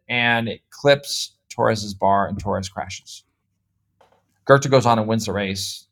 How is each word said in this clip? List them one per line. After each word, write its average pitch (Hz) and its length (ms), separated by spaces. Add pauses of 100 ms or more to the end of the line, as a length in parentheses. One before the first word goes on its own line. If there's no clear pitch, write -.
and 120 400
it 82 120 (100)
clips - 640 (160)
Torres's 110 440
bar, 98 360
and 101 100
Torres 95 300
crashes. - 560 (1200)
Goethe 139 260
goes 127 160
on 113 140
and 107 80
wins 113 180
the 98 60
race. 98 600